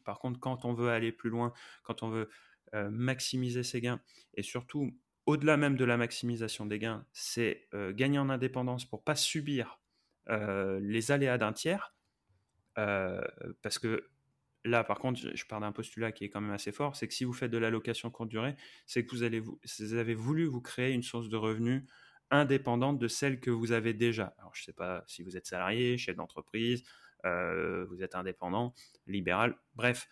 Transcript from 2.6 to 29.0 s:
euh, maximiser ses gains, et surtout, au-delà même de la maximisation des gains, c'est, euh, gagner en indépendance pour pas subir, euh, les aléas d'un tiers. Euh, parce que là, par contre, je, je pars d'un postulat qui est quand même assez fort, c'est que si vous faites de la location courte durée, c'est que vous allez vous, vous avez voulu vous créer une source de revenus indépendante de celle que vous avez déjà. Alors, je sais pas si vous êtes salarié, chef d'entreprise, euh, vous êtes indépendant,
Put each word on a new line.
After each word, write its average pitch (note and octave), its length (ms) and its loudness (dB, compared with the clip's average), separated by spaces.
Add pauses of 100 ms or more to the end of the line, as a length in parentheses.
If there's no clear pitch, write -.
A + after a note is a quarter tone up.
euh, G#2 160 -2
maximiser B2 720 0
ses B2 180 -2
gains, A#2+ 200 0 (340)
et G2+ 80 -4
surtout, B2 480 -4 (340)
au-delà D3+ 320 6
même C#3+ 200 4
de B2+ 80 4
la A#2+ 120 6
maximisation A2+ 720 -2
des G#2+ 140 -2
gains, A2 320 -4
c'est, - 600 -2
euh, G2 220 -2
gagner C3+ 240 2
en C#3 100 2
indépendance B2+ 560 -2
pour - 180 -10
pas D3+ 140 0
subir, C#3+ 640 0 (480)
euh, G2 540 0
les A2 300 0
aléas C3+ 260 4
d'un A2 140 2
tiers. F3 420 -2 (840)
Euh, G2 440 0 (420)
parce - 180 -4
que A2+ 280 0 (560)
là, A#2 200 4
par - 160 -2
contre, B2+ 180 0
je, - 160 -6
je - 120 -6
pars A2 120 -8
d'un G#2 140 -2
postulat A2+ 400 -4
qui G2+ 120 -10
est G2+ 40 -4
quand G2+ 120 -6
même G#2 120 -2
assez G2+ 180 -4
fort, C#3 240 -2
c'est A#2 140 -4
que - 60 -8
si - 100 -2
vous B2 80 0
faites B2 180 -4
de A#2 80 2
la A2+ 120 2
location A2+ 380 -2
courte A#2 200 -6
durée, A2 260 -2 (320)
c'est B2 180 0
que B2 120 -14
vous A#2 80 0
allez A2+ 160 0
vous, A2 180 -8 (220)
vous G#2+ 140 -4
avez A#2 200 2
voulu C#3+ 320 2
vous B2+ 140 -2
créer B2+ 340 -2
une A#2+ 80 0
source A#2 260 -4
de A2 80 -2
revenus A2+ 460 2 (480)
indépendante C3+ 680 4
de A#2 100 2
celle C3+ 320 0
que B2+ 100 0
vous A#2 220 2
avez A2+ 220 4
déjà. A2 440 0
Alors, F#2+ 160 -20
je - 80 -12
sais F2+ 100 -14
pas F2+ 360 -4
si - 160 -12
vous F#2 120 -10
êtes F2+ 100 -10
salarié, A2+ 520 2
chef G2 160 -4
d'entreprise, A2+ 720 -2 (420)
euh, F2 600 0
vous F#2 180 -8
êtes F2+ 100 -6
indépendant, F#2 600 -2 (340)